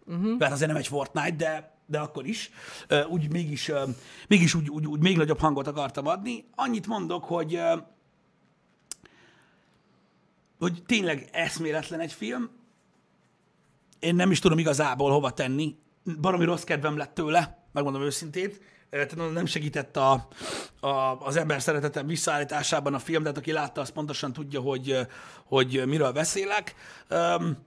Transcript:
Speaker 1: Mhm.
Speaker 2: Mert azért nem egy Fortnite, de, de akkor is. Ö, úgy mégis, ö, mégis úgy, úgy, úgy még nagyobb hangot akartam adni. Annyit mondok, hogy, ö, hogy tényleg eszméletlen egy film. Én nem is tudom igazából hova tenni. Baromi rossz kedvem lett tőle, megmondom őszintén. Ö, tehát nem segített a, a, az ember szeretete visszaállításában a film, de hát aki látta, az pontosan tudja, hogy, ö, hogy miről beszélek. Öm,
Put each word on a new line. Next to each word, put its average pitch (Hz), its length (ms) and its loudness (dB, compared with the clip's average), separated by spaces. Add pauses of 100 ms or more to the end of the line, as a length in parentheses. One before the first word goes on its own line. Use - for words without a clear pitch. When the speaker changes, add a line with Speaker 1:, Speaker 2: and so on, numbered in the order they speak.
Speaker 1:
Mhm. 175 240 -2
Speaker 2:
Mert 226 220 2
azért 143 200 0
nem 156 80 0
egy - 80 -4
Fortnite, 147 480 -2
de, 156 380 -4 (120)
de 151 140 -2
akkor 147 260 -8
is. - 240 -6 (380)
Ö, 147 160 6
úgy 160 280 0
mégis, 156 360 -2
ö, 143 160 0 (440)
mégis 175 260 8
úgy, 151 160 0
úgy, 151 180 -4
úgy 151 120 -2
még 180 180 6
nagyobb 156 220 4
hangot 139 280 2
akartam 143 400 -4
adni. 196 380 -2 (100)
Annyit 226 320 -2
mondok, 180 360 -4
hogy, 165 320 -2
ö, 170 200 2 (2750)
hogy 175 260 -2
tényleg 170 460 0
eszméletlen 156 680 -4
egy 165 140 -6
film. 233 360 -6 (1500)
Én 170 160 2
nem 180 160 4
is 151 80 4
tudom 160 180 6
igazából 143 540 2
hova 147 200 4
tenni. 147 440 -2 (460)
Baromi 180 240 2
rossz 170 180 0
kedvem 151 340 -2
lett - 160 -8
tőle, 160 500 0 (100)
megmondom 143 280 -2
őszintén. 156 500 -4 (380)
Ö, 143 160 -2
tehát 160 280 -6
nem 170 120 -2
segített 151 520 -4
a, 135 300 4 (520)
a, - 80 -2 (320)
az 135 160 -2
ember 151 260 0
szeretete 147 420 -2
visszaállításában 147 920 0
a 135 60 -2
film, 160 240 -2
de 156 60 0
hát 143 80 -6
aki 151 140 -6
látta, 151 300 -2
az 127 80 -6
pontosan 147 440 -6
tudja, 143 280 -6
hogy, 131 300 -2
ö, 131 100 2 (440)
hogy 131 400 4
miről 139 260 2
beszélek. 196 640 -2 (320)
Öm, 170 600 0